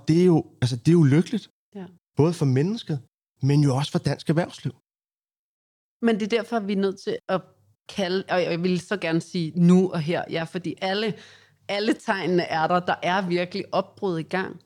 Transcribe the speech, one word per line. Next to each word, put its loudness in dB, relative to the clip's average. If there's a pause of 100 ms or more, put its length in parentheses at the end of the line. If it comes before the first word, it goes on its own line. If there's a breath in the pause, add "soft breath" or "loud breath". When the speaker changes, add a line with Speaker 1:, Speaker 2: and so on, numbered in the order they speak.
Speaker 1:
det 4
er 6
jo, 4 (160)
altså, 0
det -2
er 6
jo 6
lykkeligt. 2 (260)
Speaker 2:
Ja. -14 (340)
Speaker 1:
Både 4
for -2
mennesket, 0 (440)
men 4
jo 2
også -2
for -2
dansk -6
erhvervsliv. -4 (1300)
Speaker 2:
Men 2
det -4
er 0
derfor, -4
vi -4
er 0
nødt -2
til -6 (120)
at -2 (480)
kalde, -4
og 0
jeg -4
vil 0
så -6
gerne -2
sige -6
nu 6
og -4
her, -4
ja, -6
fordi -8
alle, -4 (540 loud breath)
alle -2 (120)
tegnene 0
er -2
der. 2
Der -2
er -2
virkelig -4
opbrud -4
i -6
gang, -8